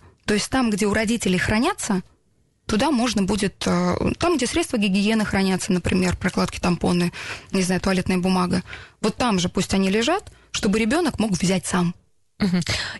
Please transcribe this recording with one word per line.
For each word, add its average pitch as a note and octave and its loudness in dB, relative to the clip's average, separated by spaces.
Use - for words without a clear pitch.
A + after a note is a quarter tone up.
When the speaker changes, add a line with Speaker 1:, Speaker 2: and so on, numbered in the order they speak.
Speaker 1:
То G#3 0
есть - -2
там, B3+ 2
где G#3 0
у G3+ 0
родителей G#3+ 0
хранятся, A3 0
туда A3 2
можно A3+ 0
будет, G3 -2
э, F3+ 2
там, E4+ 2
где B3 0
средства D#4+ -2
гигиены G#3 2
хранятся, F#3+ 0
например, F3+ 0
прокладки, - -2
тампоны, F3 0
не F#3 0
знаю, F3+ 0
туалетная F#3 0
бумага, F3+ 0
вот - -2
там A3+ 0
же E3+ -2
пусть - -2
они F#3+ 2
лежат, A#3+ 0
чтобы G#3+ 0
ребёнок C4 0
мог G#3 0
взять F3+ 0
сам. F3 0
Speaker 2:
Мгм. F3+ 2